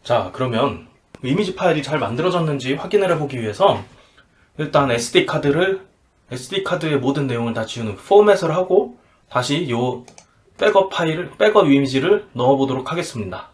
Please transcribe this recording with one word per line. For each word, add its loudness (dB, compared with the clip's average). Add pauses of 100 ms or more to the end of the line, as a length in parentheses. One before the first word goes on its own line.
자, 0
그러면 -4 (340)
이미지 -2
파일이 0
잘 -4
만들어졌는지 -2
확인을 0
해보기 -4
위해서 2 (800)
일단 0
에스디 0
카드를, 0 (460)
에스디 -8
카드의 -2
모든 -2
내용을 -4
다 -4
지운 -8
후 -6
포맷을 4
하고 0 (320)
다시 -2
요 -2 (540)
백업 4
파일을, -4
백업 4
이미지를 2
넣어보도록 0
하겠습니다. -8